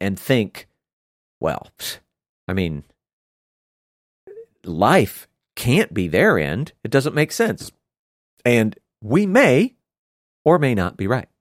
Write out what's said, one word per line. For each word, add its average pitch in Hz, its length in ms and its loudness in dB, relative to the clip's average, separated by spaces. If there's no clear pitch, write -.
and 98 180 -4
think, 117 500 -2
"Well, - 280 -6
pfft, - 200 -12
I 92 60 -6
mean, 85 320 -4
life 98 640 0
can't 147 360 0
be 90 160 -2
their 120 300 2
end. 80 340 -4
It 117 60 -10
doesn't 139 240 0
make 151 180 -2
sense." - 380 -4
And 117 320 2
we 151 240 0
may 190 480 4
or 170 140 4
may 135 160 0
not 90 220 -2
be 98 100 -4
right. 117 220 -2